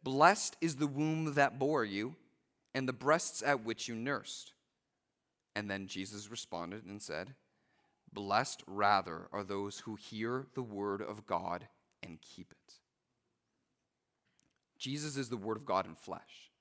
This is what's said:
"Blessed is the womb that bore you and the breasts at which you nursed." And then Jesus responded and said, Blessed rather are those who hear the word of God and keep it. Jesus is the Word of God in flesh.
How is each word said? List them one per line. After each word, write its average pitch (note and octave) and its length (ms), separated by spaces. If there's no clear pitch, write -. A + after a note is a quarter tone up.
"Blessed D3 580
is D#3+ 160
the D3 100
womb D#3 480
that C3+ 240
bore C#3 260
you G#2 320
and C3 160
the B2+ 40
breasts D3 500
at C3 220
which A2+ 240
you A#2 80
nursed." - 560
And G#2 120
then G2 200
Jesus G2+ 420
responded F#2 540
and G2+ 180
said, F#2 320
Blessed G#2 540
rather F#2 680
are G2+ 120
those G2 360
who A2 160
hear A#2 580
the C3 80
word G2+ 400
of G#2 240
God F2 420
and E2 180
keep - 320
it. - 220
Jesus D3 380
is C3+ 120
the A#2+ 80
Word G#2+ 200
of C#3 100
God F#2+ 200
in E2 80
flesh. - 560